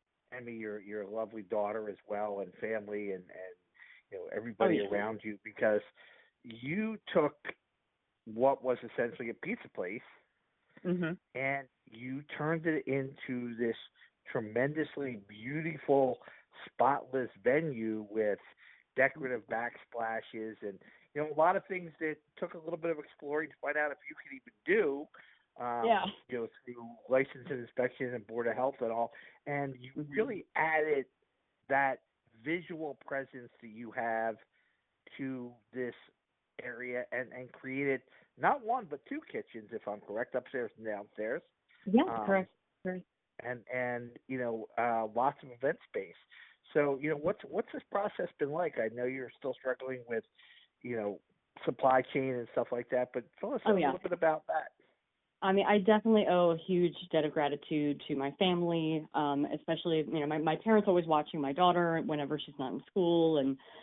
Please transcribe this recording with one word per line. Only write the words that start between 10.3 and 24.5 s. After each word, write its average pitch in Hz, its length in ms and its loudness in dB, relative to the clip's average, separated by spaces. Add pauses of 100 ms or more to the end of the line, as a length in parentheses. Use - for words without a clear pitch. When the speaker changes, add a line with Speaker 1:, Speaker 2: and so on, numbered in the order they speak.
Speaker 2:
Mm-hmm. 175 280 0 (220)
Speaker 1:
and 135 320 -2 (200)
you 127 360 -8 (140)
turned 160 300 -2
it 156 200 0
into 131 720 -4
this 117 180 2 (560)
tremendously 131 1000 -2
beautiful, 139 880 2 (540)
spotless 131 580 2 (140)
venue 113 680 2
with 104 280 2 (580)
decorative 131 540 2
backsplashes 113 1120 -6
and, 101 160 -8 (360)
you 143 80 -2
know, 156 120 -2
a 147 40 -4
lot 175 180 6
of - 100 -2
things 175 340 -8
that 156 160 -2 (220)
took 175 160 -6
a 180 40 -12
little 165 200 -8
bit 165 120 -2
of 156 80 -2
exploring 147 520 -6
to - 100 -20
find 147 160 -2
out 151 140 2
if 139 80 -10 (100)
you 156 80 -16
could 139 180 -16
even - 180 -18 (300)